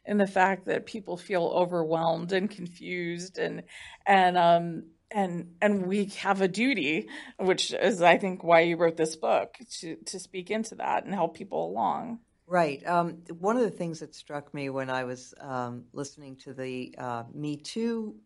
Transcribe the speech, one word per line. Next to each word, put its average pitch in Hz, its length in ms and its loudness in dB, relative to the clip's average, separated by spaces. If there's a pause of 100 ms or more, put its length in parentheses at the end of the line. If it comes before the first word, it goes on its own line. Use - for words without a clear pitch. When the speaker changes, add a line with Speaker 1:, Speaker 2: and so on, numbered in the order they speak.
Speaker 1:
in 208 140 0
the 196 80 6
fact 190 400 2
that 180 180 -2
people 196 320 -8
feel 175 280 0
overwhelmed 170 880 2
and 190 160 0
confused, 175 880 -8
and, 170 240 -4 (440)
and, 185 300 6
um, 170 460 4 (280)
and, 175 500 -2
and 202 260 2
we 202 200 0 (120)
have 196 220 0
a 190 80 4
duty, 180 600 0 (300)
which 185 340 0
is, 180 300 2
I 175 160 8
think, 185 240 -4
why 165 180 8
you 170 160 4
wrote 170 200 2
this 156 200 0
book, - 400 0 (220)
to, 170 180 -10
to 160 220 -12
speak 180 320 -10
into 220 260 -4
that - 280 -2
and 185 100 -8
help 170 220 -2
people - 300 -6
along. 196 540 -4 (260)
Speaker 2:
Right. 160 400 0
Um, 170 360 0 (160)
one 208 180 0
of 254 60 2
the 196 80 2
things 165 300 -6
that 156 140 -14
struck 143 400 -12
me 139 140 -6
when 131 220 -4
I 127 140 -2
was, 123 360 -10
um, 123 520 -6
listening 139 520 -12
to 131 100 -14
the, 127 440 -8
uh, 120 340 -6
Me 147 240 -6
Too, 226 680 -6